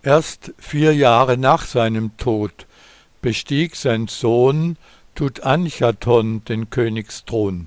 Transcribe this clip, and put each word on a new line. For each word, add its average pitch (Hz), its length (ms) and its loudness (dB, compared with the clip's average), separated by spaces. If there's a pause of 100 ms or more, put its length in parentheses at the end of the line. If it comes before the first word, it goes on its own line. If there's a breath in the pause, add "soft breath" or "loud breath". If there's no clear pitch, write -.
Erst - 560 0
vier 151 360 2
Jahre 127 440 4
nach 135 260 2
seinem 113 540 -2
Tod 107 480 -4 (560 soft breath)
bestieg 143 540 -4
sein 113 320 -2
Sohn 135 680 2 (380 soft breath)
Tutanchaton 120 1300 0
den 110 240 -6
Königsthron. 107 1000 -4